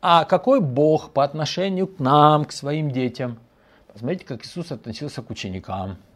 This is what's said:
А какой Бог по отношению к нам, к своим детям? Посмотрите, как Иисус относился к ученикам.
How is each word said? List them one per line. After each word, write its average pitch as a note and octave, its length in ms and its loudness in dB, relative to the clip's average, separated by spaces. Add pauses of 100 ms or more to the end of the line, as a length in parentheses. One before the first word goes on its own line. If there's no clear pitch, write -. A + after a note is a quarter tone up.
А E3+ 240 4
какой B3 360 2
Бог D3+ 500 2
по C#3 140 2
отношению F3 640 -4
к F#3+ 100 -16
нам, D3 460 6
к - 80 -14
своим D3 400 -4
детям? B2 460 -4 (540)
Посмотрите, C3+ 340 -8
как A#2+ 180 -12
Иисус - 280 -12
относился A#2+ 500 -10
к - 80 -14
ученикам. F#2+ 680 -8 (200)